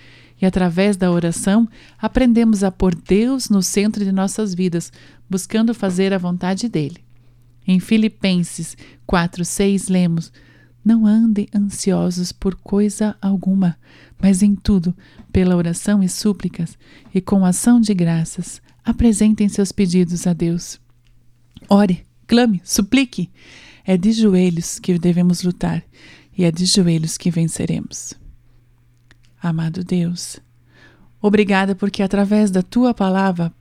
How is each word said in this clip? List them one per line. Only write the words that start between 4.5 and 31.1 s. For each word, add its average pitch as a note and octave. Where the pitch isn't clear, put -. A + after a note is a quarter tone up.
vidas, F3
buscando A3
fazer F#3+
a G3
vontade F3+
dele. D#3
Em F3+
Filipenses F#3+
quatro F3
seis G3
lemos: F3
"Não A3
andem G#3+
ansiosos F3+
por F#3
coisa G#3
alguma, F#3+
mas F#3+
em G3+
tudo, F3+
pela F3+
oração F3
e F#3
súplicas, F3+
e F#3+
com F#3+
ação A#3
de G#3+
graças, E3
apresentem G#3+
seus G3
pedidos F3+
a F3
Deus." E3+
Ore, G3+
clame, A#3
suplique. A3+
É F#3+
de G3+
joelhos F#3
que F3+
devemos F3
lutar, F3
e F#3
é E3+
de F3
joelhos E3
que -
venceremos. -
Amado E3
Deus, F3